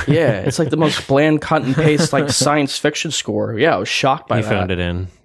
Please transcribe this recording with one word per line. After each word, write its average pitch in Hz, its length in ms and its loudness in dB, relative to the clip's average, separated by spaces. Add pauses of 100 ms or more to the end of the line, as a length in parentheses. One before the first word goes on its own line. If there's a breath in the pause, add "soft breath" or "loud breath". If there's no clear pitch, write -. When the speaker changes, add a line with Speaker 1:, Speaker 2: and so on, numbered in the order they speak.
Speaker 1:
Yeah, 135 340 2
it's, - 200 -2
like, 143 100 0
the 147 60 0
most 151 280 0
Speaker 2:
<laughs> - 40 -16
Speaker 1:
bland 151 320 4
cut 156 220 0
and 131 120 -2
paste, 151 380 2
like, 143 180 0
science 143 480 0
fiction 151 320 -2
score. 107 480 -4
Yeah, 147 160 4
I 92 40 0
was 95 100 -4
shocked 139 400 -2
by 113 80 0
Speaker 3:
He 110 60 0
Speaker 1:
that. 107 80 -4
Speaker 3:
phoned 95 200 0
it 90 80 -2
in, 87 300 -4 (160)